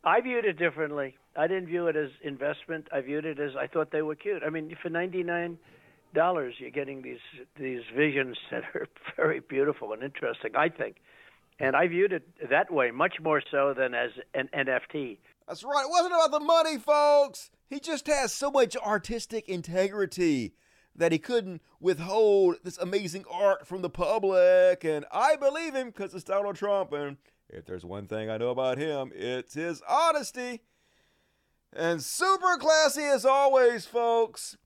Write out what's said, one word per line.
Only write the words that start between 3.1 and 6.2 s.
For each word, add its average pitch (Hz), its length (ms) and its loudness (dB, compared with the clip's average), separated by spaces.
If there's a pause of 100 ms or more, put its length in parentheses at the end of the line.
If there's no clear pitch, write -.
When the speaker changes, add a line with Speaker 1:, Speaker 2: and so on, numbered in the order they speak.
Speaker 1:
it 151 140 -6
as, 143 160 -6
I 135 120 -6
thought 156 220 -2
they 156 140 -2
were 151 120 -4
cute. 190 300 -6
I 151 40 -2
mean, 160 320 -8
for 175 80 -8
ninety-nine 170 680 -4 (560)
dollars, 156 460 0